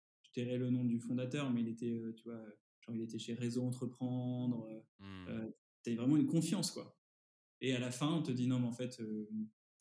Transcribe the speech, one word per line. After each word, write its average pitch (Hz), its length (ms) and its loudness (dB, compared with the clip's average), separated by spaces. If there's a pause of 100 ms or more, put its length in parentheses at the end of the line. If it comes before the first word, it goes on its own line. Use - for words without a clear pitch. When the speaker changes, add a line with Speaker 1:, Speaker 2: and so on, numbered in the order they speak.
(240)
Speaker 1:
je - 80 -20
tairai 123 260 -2
le 127 120 2
nom 123 160 4
du 117 140 4
fondateur, 127 520 0
mais 120 100 4
il 113 60 2
était, 117 240 -2
euh, 113 220 -2
tu - 100 -20
vois, 117 180 -10 (400)
genre, 120 140 -6
il 113 60 0
était 117 180 -4
chez 117 140 -4
Réseau 120 320 0
Entreprendre, 123 1040 0
euh, 110 120 -10 (180)
Speaker 2:
Hmm. 98 300 -10
Speaker 1:
euh, 113 220 -4 (320)
t'avais 117 140 0
vraiment 131 200 6
une 147 100 6
confiance, 165 440 2
quoi. - 260 -10 (600)
Et 127 160 0
à 123 40 2
la 123 120 0
fin, 147 220 0
on 156 100 2
te 135 80 0
dit, 123 160 2
non, 127 120 4
mais 120 80 4
en 117 60 -2
fait, - 280 -6
euh, 107 280 -4 (520)